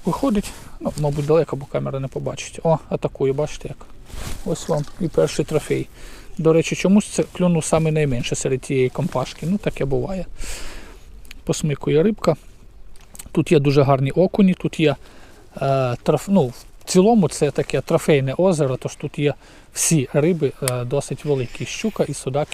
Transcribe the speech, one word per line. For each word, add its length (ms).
виходить. 460
Ну, 180
мабуть, 280
далеко, 300
бо 100
камера 340
не 80
побачить. 540
О, 160
атакує, 440
бачите 360
як. 180
Ось 240
вам 160
і 80
перший 360
трофей. 440
До 140
речі, 240
чомусь 300
це 260
клюнув 320
саме 280
найменше 420
серед 260
тієї 280
компашки. 640
Ну, 80
таке 260
буває. 420
Посмикує 580
рибка. 340
Тут 200
є 60
дуже 240
гарні 280
окуні, 440
тут 260
є, 160
е, 400
троф-, 260
ну, 180
в 80
цілому 440
це 220
таке 300
трофейне 540
озеро, 420
тож 200
тут 220
є 160
всі 400
риби, 400
е, 220
досить 400
великі. 420
Щука, 380
і 100
судак, 400